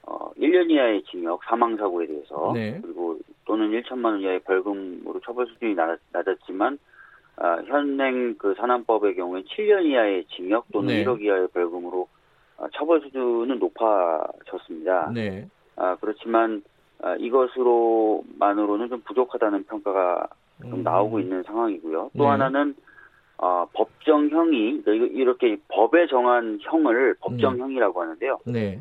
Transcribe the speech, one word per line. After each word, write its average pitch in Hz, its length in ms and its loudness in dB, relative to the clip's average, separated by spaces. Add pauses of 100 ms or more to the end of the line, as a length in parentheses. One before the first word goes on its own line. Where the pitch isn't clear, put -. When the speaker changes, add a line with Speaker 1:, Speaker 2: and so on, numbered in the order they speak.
Speaker 1:
어, - 340 -10
일 - 160 2
년 175 180 4
이하의 117 340 4
징역, 87 400 -6
사망사고에 107 640 0
대해서, 76 480 -4
Speaker 2:
네. 117 280 -4
Speaker 1:
그리고 85 360 -6 (260)
또는 107 260 0
일천만 117 440 -2
원 98 80 -4
이하의 92 180 -2
벌금으로 92 840 -4
처벌 120 220 -4
수준이 117 280 -4
낮-, 82 260 -2 (120)
낮았지만, 95 680 -2 (580)
아, 85 200 0 (100)
현행 135 720 0
그 98 200 0
산안법의 110 580 2
경우엔 92 300 -6 (100)
칠 214 140 -2
년 196 160 6
이하의 110 400 2 (100)
징역 98 380 -2
또는 101 220 0
Speaker 2:
네. 107 60 2
Speaker 1:
일억 110 220 0
이하의 92 260 2
벌금으로, 87 600 -4 (500)
아, - 160 -8
처벌 156 280 2
수준은 123 560 -2
높아졌습니다. 90 1600 -2
Speaker 2:
네. 110 340 -6 (280)
Speaker 1:
아, 90 240 -2
그렇지만, 113 600 -2 (400)
아, 90 140 -2
이것으로만으로는 113 1700 2
좀 120 140 -6
부족하다는 110 600 0
평가가 95 640 -2 (360)
좀 120 120 -12
Speaker 2:
음. - 80 -4
Speaker 1:
나오고 104 380 0
있는 92 240 -4
상황이고요. 98 720 -4
또 143 80 2
Speaker 2:
네. 143 40 6
Speaker 1:
하나는, 139 460 0 (640)
아, 90 340 0
법정형이, 147 1120 2
그러니까 107 100 2
이거, 113 140 2
이렇게 123 500 2 (120)
법에 151 400 4
정한 120 520 2
형을 127 600 2
법정형이라고 123 800 0
Speaker 2:
음. - 20 -2
Speaker 1:
하는데요. 107 440 -4
Speaker 2:
네. 113 340 -4